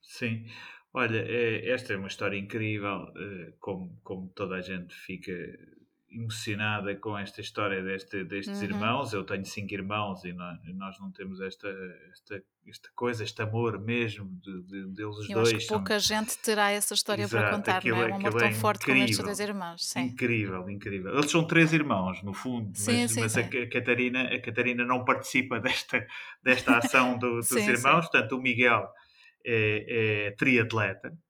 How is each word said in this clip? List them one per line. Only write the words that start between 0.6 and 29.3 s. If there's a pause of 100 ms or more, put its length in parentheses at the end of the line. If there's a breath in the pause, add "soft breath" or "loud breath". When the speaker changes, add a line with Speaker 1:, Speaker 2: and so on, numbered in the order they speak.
Speaker 1:
Olha,
é,
esta
é
uma
história
incrível,
eh,
como,
como
toda
a
gente
fica (800)
emocionada
com
esta
história
deste,
destes
Speaker 2:
Uhum.
Speaker 1:
irmãos.
Eu
tenho
cinco
irmãos
e
nó-,
e
nós
não
temos
esta, (440)
esta, (260)
esta
coisa,
este
amor
mesmo (140)
de,
de,
deles
os
Speaker 2:
Eu
acho
que
Speaker 1:
dois.
São
Speaker 2:
pouca
gente
terá
essa
história
para
Speaker 1:
Exato,
Speaker 2:
contar,
não
Speaker 1:
aquilo
Speaker 2:
é?
Speaker 1:
é,
Speaker 2:
Um
amor
Speaker 1:
aquilo
Speaker 2:
tão
Speaker 1:
é
Speaker 2:
forte
como
estes
dois
Speaker 1:
incrível.
Speaker 2:
irmãos,
sim.
Speaker 1:
Incrível,
incrível.
Eles
são
três
irmãos,
no
fundo,
Speaker 2:
Sim,
Speaker 1:
mas,
Speaker 2:
sim,
Speaker 1:
mas
a
Speaker 2:
sim.
Speaker 1:
Ca-,
a
Catarina, (120)
a
Catarina
não
participa
<laughs>
desta, (360 loud breath)
desta
ação
do,
dos
Speaker 2:
Sim,
sim.
Speaker 1:
irmãos.
Portanto,
o
Miguel (600 soft breath)